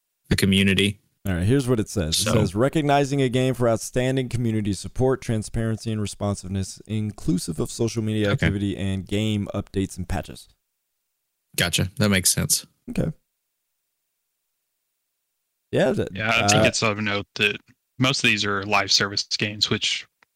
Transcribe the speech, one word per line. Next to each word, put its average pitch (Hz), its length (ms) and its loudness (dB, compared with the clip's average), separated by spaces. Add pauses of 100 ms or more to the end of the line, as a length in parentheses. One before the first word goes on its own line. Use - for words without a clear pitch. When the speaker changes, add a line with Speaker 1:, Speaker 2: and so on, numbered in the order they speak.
(280)
Speaker 1:
the - 80 0
community. 98 640 4 (260)
Speaker 2:
All 95 80 -2
right, 87 120 0
here's 127 240 4
what 117 100 2
it 101 100 -2
says. 82 300 0
It - 60 0
Speaker 1:
So - 80 2
Speaker 2:
says, - 220 2
"Recognizing 143 680 2
a 131 80 2
game 127 240 2
for 120 160 2
outstanding 127 580 0
community 110 460 -2
support, 127 480 0
transparency, 110 720 -4
and 107 80 -2
responsiveness, 98 840 -6
inclusive 110 720 -4
of 127 140 -4
social 113 320 -2
media 107 280 0
Speaker 1:
Okay. 117 160 0
Speaker 2:
activity 98 300 -2
and 95 300 -4
game 104 480 -2
updates 98 420 -4
and 87 120 -6
patches." - 400 -8 (1080)
Speaker 1:
Gotcha. 92 340 0 (100)
That 107 100 4
makes 95 220 4
sense. - 340 -2 (240)
Speaker 2:
Okay. 165 240 -2 (2500)
Yeah, 131 200 2
that, - 220 -2
Speaker 3:
Yeah, 110 180 -2 (120)
I 101 60 0
think 107 140 6
Speaker 2:
uh, 110 40 6
Speaker 3:
it's - 160 -2
of 104 160 0
note 101 360 -4
that 104 220 2 (400)
most 131 280 2
of 117 40 6
these 104 160 2
are 101 200 -2
live 101 260 2
service 101 320 0 (140)
games, 107 320 -2
which, - 360 -2 (300)